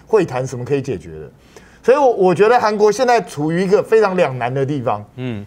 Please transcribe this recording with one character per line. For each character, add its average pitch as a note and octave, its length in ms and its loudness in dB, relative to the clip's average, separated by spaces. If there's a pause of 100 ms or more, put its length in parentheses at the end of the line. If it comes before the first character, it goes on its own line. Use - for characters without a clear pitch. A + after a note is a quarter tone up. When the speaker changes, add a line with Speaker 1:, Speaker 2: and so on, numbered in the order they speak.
Speaker 1:
会 - 180 2
谈 C3 200 -6
什 B2+ 120 -10
么 B2 60 -10
可 C3+ 100 -4
以 C#3 80 0
解 A#2+ 160 -6
决 E2 140 -16
的。 D#2 180 -16 (540)
所 A#4+ 100 4
以 - 40 4
我， C4+ 140 4
我 F#3+ 240 2
觉 G3 120 4
得 B3 120 4
韩 A3 160 0
国 G#3 160 2
现 B3 140 -2
在 A#3+ 160 2
处 D#3 300 -6
于 F3 120 -2
一 G3 40 -2
个 F#3+ 140 2
非 A3 200 2
常 F#3+ 140 0
两 C#3+ 220 0
难 B2 160 -4
的 C#3 120 -2
地 C#3 160 -4
方。 A2 220 -4 (120)
Speaker 2:
嗯， A#2+ 320 -8